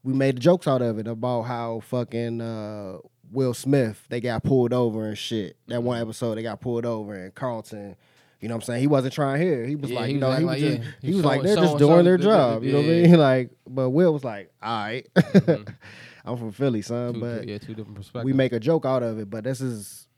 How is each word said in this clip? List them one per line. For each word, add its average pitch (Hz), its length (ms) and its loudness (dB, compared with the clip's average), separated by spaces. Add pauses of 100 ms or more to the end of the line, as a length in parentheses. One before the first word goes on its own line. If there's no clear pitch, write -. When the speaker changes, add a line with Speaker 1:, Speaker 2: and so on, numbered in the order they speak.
Speaker 1:
we 131 100 -2
made 135 220 2
the 120 40 -8
jokes 175 280 4
out 131 140 2
of 113 180 -2
it 107 80 -8
about 117 340 -4
how 117 380 -6
fucking, 117 600 -6
uh, 107 580 -10 (340)
Will 127 220 -2
Smith, 131 540 0
they 120 120 -6
got 117 240 -4
pulled 123 280 4
over 113 360 0
and 104 100 -8
shit. 104 380 -6 (100)
That 120 160 -6
one 120 140 -2
Speaker 2:
Mm-hmm. 117 120 -6
Speaker 1:
episode 113 280 -6
they 113 80 -8
got 113 160 -10
pulled 120 260 -4
over 107 280 -8
and 95 200 -14
Carlton, 107 640 -10 (440)
you 110 80 -8
know 117 60 -6
what 113 100 -6
I'm - 20 -10
saying? 120 140 -4
He 135 80 2
wasn't 135 260 2
trying 139 260 -2
here. 147 260 0
He 147 100 -6
was 135 140 -8
Speaker 2:
Yeah, 123 100 -4
Speaker 1:
like, 117 80 -4
Speaker 2:
he 139 60 -2
Speaker 1:
you 139 40 -2
Speaker 2:
was - 20 0
Speaker 1:
know, 131 80 0
he 131 60 2
Speaker 2:
acting 160 120 0
Speaker 1:
was 165 60 -2
Speaker 2:
like, 139 80 -4
Speaker 1:
just, 151 180 0
Speaker 2:
yeah, 117 220 -10
he 127 80 -10
Speaker 1:
he 170 60 0
was - 20 2
Speaker 2:
was 170 80 2
Speaker 1:
like, 135 100 4
Speaker 2:
showing, 135 120 -2
Speaker 1:
"They're 202 100 4
just 175 120 4
Speaker 2:
showing, 143 100 2
Speaker 1:
doing 147 120 8
Speaker 2:
showing 170 140 8
Speaker 1:
their 180 140 6
Speaker 2:
the, 175 60 0
Speaker 1:
job." 127 400 4
You 139 80 0
know 143 60 4
what 147 80 2
I 165 60 2
Speaker 2:
yeah. 170 160 4
Speaker 1:
mean? 170 100 12
<laughs> - 0 -
Like, 131 320 4 (180)
but 127 220 -2
Will 165 220 4
was 143 120 -4
like, 101 280 -10 (100)
"All 110 220 -4
right." 113 280 -8
<laughs> - 40 2
Speaker 2:
Mm-hmm. 143 560 2 (520)
Speaker 1:
I'm 123 120 -6
from 113 160 -10
Philly, 120 300 -2
son, 120 320 -6
Speaker 2:
Two 117 60 -8
Speaker 1:
but 117 220 -8
Speaker 2:
di-, 95 80 -12
yeah, 101 80 -10
two 110 160 -14
different 107 240 -14
Speaker 1:
we 98 60 -16
Speaker 2:
perspectives. 131 320 -4
Speaker 1:
make 127 160 2
a 117 80 -2
joke 151 260 0
out 131 160 0
of 113 160 -4
it. 104 100 -10
But 110 140 -10
this 127 180 -6
is 117 460 -10 (120)